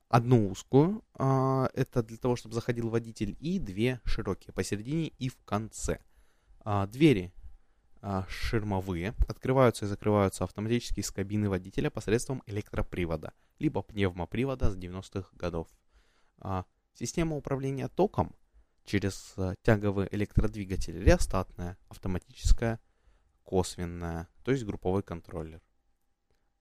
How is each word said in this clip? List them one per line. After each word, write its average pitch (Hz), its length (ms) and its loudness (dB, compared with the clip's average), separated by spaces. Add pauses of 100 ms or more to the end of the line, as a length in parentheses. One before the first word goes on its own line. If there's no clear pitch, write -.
Одну 120 420 6
узкую, 151 560 2 (100)
а, 135 600 2
это 127 300 0
для 113 140 -14
того, 123 180 0
чтобы 110 180 -12
заходил 117 340 -2
водитель, 113 520 -2
и 170 180 -2
две 117 460 -2
широкие - 500 -2
посередине 120 540 -2
и 127 200 -6
в - 160 -6
конце. - 540 -4 (640)
А, 101 260 0
двери, 113 480 4 (680)
а, 95 280 -2
ширмовые, 98 880 -2 (100)
открываются 127 600 2
и - 20 -4
закрываются 101 560 2
автоматически 110 560 -2
из - 100 -6
кабины 104 380 -2
водителя 95 420 -2
посредством 120 560 -2
электропривода, 90 880 -4 (240)
либо - 240 -2
пневмопривода 110 880 0
с 95 60 -2
девяностых 92 580 -8
годов. 82 320 -4 (720)
А, 95 260 -6 (300)
система 165 400 -4
управления 135 540 -6
током - 480 0 (480)
через, - 520 -2
а, 92 260 -4
тяговый 101 500 2
электродвигатель 101 880 -2
реостатная, 95 760 4 (120)
автоматическая – - 880 2 (640)
косвенная, 87 840 -4 (140)
то - 80 -2
есть 131 140 0
групповой 98 400 -2
контроллер. 80 580 -12 (1000)